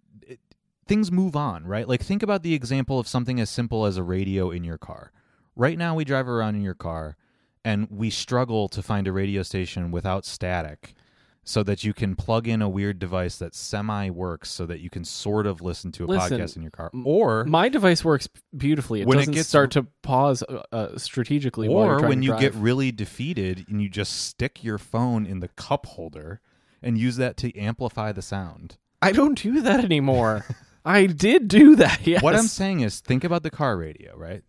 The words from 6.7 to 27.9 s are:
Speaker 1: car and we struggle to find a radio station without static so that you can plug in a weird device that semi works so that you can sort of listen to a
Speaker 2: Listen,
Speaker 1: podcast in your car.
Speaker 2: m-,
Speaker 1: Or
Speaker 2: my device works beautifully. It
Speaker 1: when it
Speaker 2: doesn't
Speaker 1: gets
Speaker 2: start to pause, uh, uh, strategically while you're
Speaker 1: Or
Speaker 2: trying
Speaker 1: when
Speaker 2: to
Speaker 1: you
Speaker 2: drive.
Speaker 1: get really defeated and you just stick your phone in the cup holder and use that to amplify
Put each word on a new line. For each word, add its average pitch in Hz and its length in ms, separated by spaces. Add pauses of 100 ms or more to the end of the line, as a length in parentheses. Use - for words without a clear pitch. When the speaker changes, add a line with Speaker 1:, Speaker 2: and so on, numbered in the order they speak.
Speaker 1:
car 80 420 (480)
and 107 240
we 104 200
struggle 113 600
to 101 140
find 101 240
a 95 40
radio 98 320
station 90 480
without 92 340
static 85 680 (500)
so 107 200
that 98 200
you 107 80
can 98 240
plug 113 320
in 113 140
a 101 80
weird 98 300
device 90 400
that 85 160
semi 104 560
works 87 400
so 90 160
that 85 120
you 87 120
can 87 120
sort 104 440
of 87 120
listen 87 320
to 85 140
a - 20
Speaker 2:
Listen, 92 320
Speaker 1:
podcast 85 160
in 82 60
your 78 80
car. 82 240
Speaker 2:
m-, 123 120
Speaker 1:
Or 139 400
Speaker 2:
my 165 220
device 196 380
works 151 240 (260)
beautifully. 135 460
It 117 60
Speaker 1:
when 131 100
it 139 40
Speaker 2:
doesn't 147 120
Speaker 1:
gets 160 160
Speaker 2:
start 139 220
to 135 160 (160)
pause, 135 400
uh, - 180 (100)
uh, 110 280
strategically 123 680
while 190 180
you're 180 100
Speaker 1:
Or 101 40
Speaker 2:
trying - 100
Speaker 1:
when - 100
Speaker 2:
to 131 60
Speaker 1:
you 131 80
Speaker 2:
drive. 117 80
Speaker 1:
get 135 120
really 123 380
defeated 104 760
and 104 140
you 101 80
just 95 380
stick - 360
your 107 140
phone 117 480
in 95 140
the 87 80
cup - 400
holder 80 540 (420)
and 120 160
use 120 180
that 127 200
to 120 200
amplify 110 540